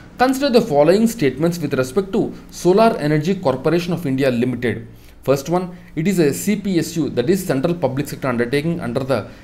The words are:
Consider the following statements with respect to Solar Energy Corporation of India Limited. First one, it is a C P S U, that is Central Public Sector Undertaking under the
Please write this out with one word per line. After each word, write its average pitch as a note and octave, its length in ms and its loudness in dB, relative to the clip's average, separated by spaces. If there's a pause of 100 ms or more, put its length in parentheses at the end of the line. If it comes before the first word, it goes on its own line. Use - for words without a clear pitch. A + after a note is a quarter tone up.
(180)
Consider C4+ 320 2
the A#3 120 6
following D#3+ 440 4
statements D#3+ 540 0
with F3 160 -4
respect C3 380 -2
to F#3 200 0 (160)
Solar G#3+ 480 2
Energy D3+ 380 0
Corporation E3+ 580 0
of - 140 -4
India C3 240 0
Limited. A#2+ 560 -2 (340)
First C#3 280 0
one, F3 280 -2 (180)
it D#3+ 120 -2
is G3 100 2
a D3 160 4
C G3+ 220 -2
P G3 240 -2
S D#3 180 -4
U, C#3+ 120 0
that A#2+ 200 0
is F#3+ 160 0
Central D3 280 0
Public C3+ 340 -4
Sector - 200 -8
Undertaking C3 520 -2
under A#2+ 220 -4
the B2+ 260 -2 (160)